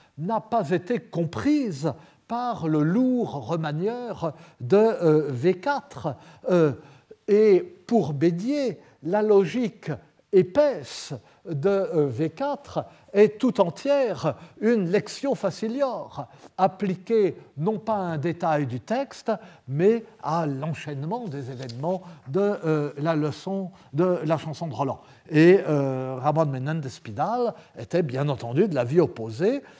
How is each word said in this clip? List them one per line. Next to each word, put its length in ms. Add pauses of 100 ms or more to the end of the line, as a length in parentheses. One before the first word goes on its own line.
(180)
n'a 220
pas 300
été 280
comprise 960 (340)
par 400
le 140
lourd 640
remanieur 880 (260)
de, 160
euh, 540
V 300
quatre. 560 (340)
Euh, 220 (560)
et 320 (260)
pour 260
Bédier, 680 (240)
la 180
logique 720 (400)
épaisse 840 (340)
de, 200
euh, 400
V 220
quatre 540 (280)
est 260
tout 220
entière 720 (260)
une 300
lectio 460
facilior, 880 (320)
appliquée 800 (200)
non 220
pas 160
à 60
un 180
détail 480
du 140
texte, 500 (380)
mais 360 (180)
à 240
l'enchaînement 840
des 220
événements 520 (240)
de, 140
euh, 580
la 160
leçon 560 (220)
de 320
la 120
chanson 300
de 80
Roland. 260 (300)
Et, 360
euh, 540
Ramon 260
Menendez 440 (120)
Pidal 520 (240)
était 240
bien 260
entendu 400
de 60
l'avis 260
opposé 600 (180)